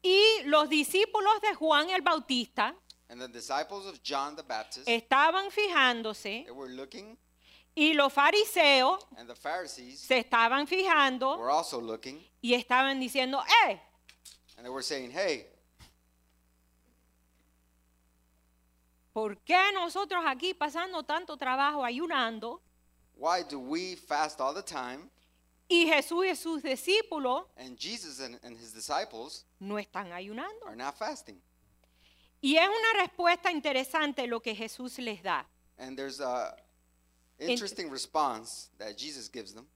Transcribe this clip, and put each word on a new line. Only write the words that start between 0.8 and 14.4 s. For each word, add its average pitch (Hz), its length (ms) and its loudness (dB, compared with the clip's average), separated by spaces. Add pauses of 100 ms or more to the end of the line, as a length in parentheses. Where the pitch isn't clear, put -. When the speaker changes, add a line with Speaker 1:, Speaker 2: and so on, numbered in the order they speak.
Speaker 1:
de 415 140 0
Juan 311 360 2
el 370 120 0
Bautista 262 720 0 (360)
Speaker 2:
And 120 100 -16
the 127 60 -10
disciples 151 600 -6
of 165 180 -16
John 143 320 -4
the 156 80 -16
Baptist, 113 420 -8
Speaker 1:
estaban 294 640 2
fijándose 247 920 0
Speaker 2:
they - 80 -18
were 131 200 -12
looking, 185 440 -14 (580)
Speaker 1:
y 311 200 4
los 277 180 4
fariseos 311 880 6 (160)
Speaker 2:
and 240 120 -20
the 120 60 -14
Pharisees 143 680 -8
Speaker 1:
se 254 220 2
estaban 240 460 2
fijando 294 680 2
Speaker 2:
were 117 120 -2
also 147 300 0
looking, 117 420 -8 (180)
Speaker 1:
y 233 140 0
estaban 262 460 2
diciendo, 262 420 -2 (240)
"Eh, 196 140 -2 (760)